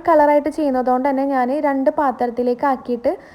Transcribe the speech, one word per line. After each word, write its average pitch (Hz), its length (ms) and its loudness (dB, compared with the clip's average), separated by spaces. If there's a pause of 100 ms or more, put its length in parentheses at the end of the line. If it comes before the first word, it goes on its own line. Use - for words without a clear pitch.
കളറായിട്ട് 294 500 4
ചെയ്യുന്നതുകൊണ്ട് 254 500 0
തന്നെ 269 160 0 (100)
ഞാൻ 247 160 0 (180)
രണ്ട് 269 220 0 (100)
പാത്രത്തിലേക്ക് 247 720 -2
ആക്കിയിട്ട് 247 400 -4 (220)